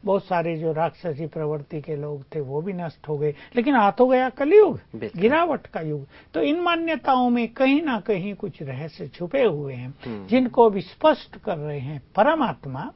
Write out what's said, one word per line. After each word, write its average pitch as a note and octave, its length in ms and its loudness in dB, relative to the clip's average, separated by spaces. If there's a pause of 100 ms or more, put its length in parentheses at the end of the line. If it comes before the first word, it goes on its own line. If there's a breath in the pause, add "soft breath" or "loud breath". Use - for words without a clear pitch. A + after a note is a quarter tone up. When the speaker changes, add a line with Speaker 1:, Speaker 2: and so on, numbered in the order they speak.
Speaker 1:
बहुत G3 200 0
सारे E3+ 320 -2
जो D#3+ 160 -2
राक्षसी D#3 540 -4
प्रवृत्ति D3+ 540 -6
के D3+ 160 -8
लोग D3 280 -10 (100)
थे D#3 60 -6
वो C#3+ 220 -6
भी G3 100 -6
नष्ट E3+ 360 -10
हो D3+ 100 -4
गए, D3 160 -2 (220 loud breath)
लेकिन B3 180 0
आ G3+ 160 6
तो B3 160 4
गया B3+ 220 4
कलयुग, D4 520 6 (160)
Speaker 2:
बिल्कुल। A#2 260 -6
Speaker 1:
गिरावट D4 440 2
का F#3+ 140 -8
युग। D3+ 260 -6 (280 loud breath)
तो D#4+ 60 -2
इन D#4 200 2
मान्यताओं D#4+ 720 0
में A#3+ 180 0
कहीं C4+ 340 2
ना B3+ 180 -2
कहीं G3 340 -4
कुछ F3+ 280 -10
रहस्य C#3+ 460 -10
छुपे F3 340 -4
हुए D3 320 0
हैं, B2+ 200 -12 (120)
Speaker 2:
हम्म। G3 200 -10
Speaker 1:
जिनको A#3+ 440 4
अब G3 80 -4
स्पष्ट - 580 -2
कर F#3+ 200 -6
रहे D3 240 -6
हैं C3+ 220 -10 (120)
परमात्मा G#3+ 800 0